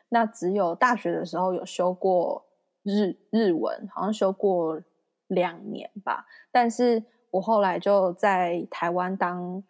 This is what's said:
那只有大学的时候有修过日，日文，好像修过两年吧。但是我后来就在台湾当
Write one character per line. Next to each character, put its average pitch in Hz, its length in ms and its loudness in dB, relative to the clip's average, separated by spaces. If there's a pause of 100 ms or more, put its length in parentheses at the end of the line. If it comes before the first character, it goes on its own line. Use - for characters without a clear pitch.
(100)
那 233 140 2
只 190 280 -4
有 185 200 0
大 247 220 2
学 175 160 -4
的 170 160 -4
时 170 100 -8
候 185 160 0
有 180 140 -6
修 180 260 -2
过 180 540 0 (380)
日， 202 320 0 (140)
日 214 220 2
文， - 400 -4
好 165 100 -8
像 208 100 -2
修 202 200 0
过 175 480 0 (480)
两 180 440 -2
年 - 180 -12 (140)
吧。 - 220 -6 (240)
但 240 180 4
是 226 360 2 (260)
我 190 100 0
后 214 200 2
来 180 180 2
就 190 340 2
在 180 560 0
台 170 220 -4
湾 180 260 -2
当 180 540 -4